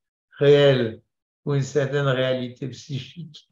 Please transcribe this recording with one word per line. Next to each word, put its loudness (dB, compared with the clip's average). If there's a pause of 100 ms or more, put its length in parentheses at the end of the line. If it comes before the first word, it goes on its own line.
(380)
réel 4 (420)
ou -4
une 0
certaine -2
réalité -4
psychique, -14